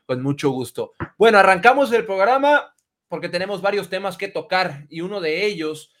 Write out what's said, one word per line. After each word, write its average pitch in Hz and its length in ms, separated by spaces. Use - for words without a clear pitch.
con 127 160
mucho 143 300
gusto. 123 420
Bueno, 214 220
arrancamos 214 540
el 226 120
programa 262 680
porque 170 220
tenemos 180 320
varios 196 260
temas 190 300
que 196 100
tocar 156 600
y 160 100
uno 190 220
de 165 240
ellos 156 540